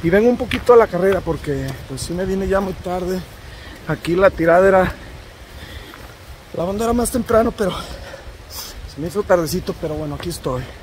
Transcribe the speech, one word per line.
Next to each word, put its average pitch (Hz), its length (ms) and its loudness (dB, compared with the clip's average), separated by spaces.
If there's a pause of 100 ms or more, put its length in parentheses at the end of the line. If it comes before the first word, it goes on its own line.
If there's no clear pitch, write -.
Y 165 80 2
vengo 214 200 6
un 247 80 2
poquito 247 340 0
a 240 60 12
la 220 100 8
carrera 185 320 2
porque, 143 480 -4 (220)
pues, 131 100 -10
sí - 140 -6
me 180 100 -2
vine 190 240 -2
ya 190 140 2
muy 190 100 -4
tarde. 185 480 -4 (680)
Aquí 160 300 -2
la 190 140 6
tirada 170 360 4
era, 185 280 4 (1600)
la - 80 -4
onda 202 220 -4
era 233 80 0
más 240 180 0
temprano, 226 400 2
pero 190 200 -2 (800)
se - 520 -14
me 160 60 -4
hizo 202 160 -4
tardecito, 180 580 2
pero 151 140 -4
bueno, 151 200 -6
aquí 156 140 -8
estoy. 131 340 -4 (200)